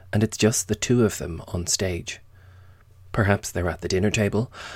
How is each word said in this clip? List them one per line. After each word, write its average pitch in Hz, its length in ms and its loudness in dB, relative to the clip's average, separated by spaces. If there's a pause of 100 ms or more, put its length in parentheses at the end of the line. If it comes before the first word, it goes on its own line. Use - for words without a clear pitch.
(120)
and 107 100 2
it's - 140 0
just - 320 2
the 107 60 -2
two 120 320 4
of 98 100 -2
them 82 320 -8
on 87 180 -4
stage. - 540 -4 (920)
Perhaps 101 380 2
they're 87 200 -2
at - 100 -8
the - 80 -4
dinner 98 220 2
table, 104 420 0 (240)